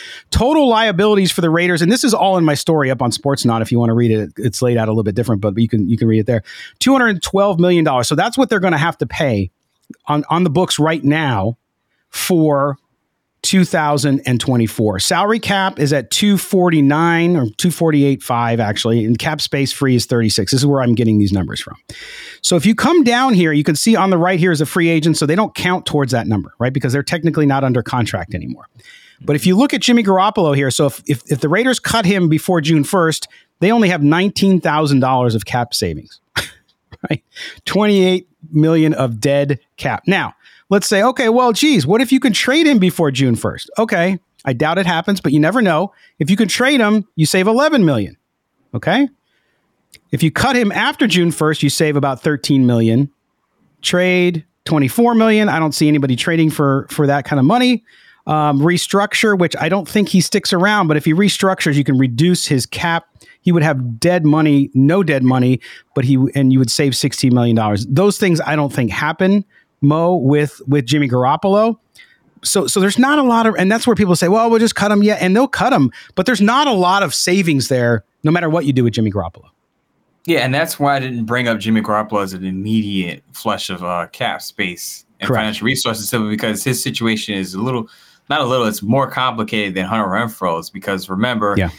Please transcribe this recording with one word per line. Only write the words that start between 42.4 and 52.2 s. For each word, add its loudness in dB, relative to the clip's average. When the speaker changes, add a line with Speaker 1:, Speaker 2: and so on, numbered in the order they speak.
Speaker 1:
him 4
before 2
June 0
first? -6
Okay, 0
I -2
doubt -2
it 0
happens, -2
but -2
you 4
never 2
know. 0
If -2
you 2
can 2
trade 2
him, 2
you 2
save 0
eleven 2
million. -2
Okay? 0
If -2
you 2
cut -2
him 0
after -2
June 0
first, -2
you 2
save 0
about -2